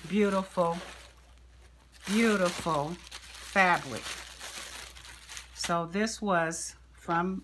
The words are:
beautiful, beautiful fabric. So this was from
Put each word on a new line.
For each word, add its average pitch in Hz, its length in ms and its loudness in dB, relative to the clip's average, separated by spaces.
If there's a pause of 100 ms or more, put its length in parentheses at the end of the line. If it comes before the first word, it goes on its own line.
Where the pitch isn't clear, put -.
beautiful, 190 720 2 (1300)
beautiful 175 920 2 (260)
fabric. 156 840 2 (1500)
So 170 360 -2
this 208 320 -2
was 170 540 0 (160)
from 180 520 -2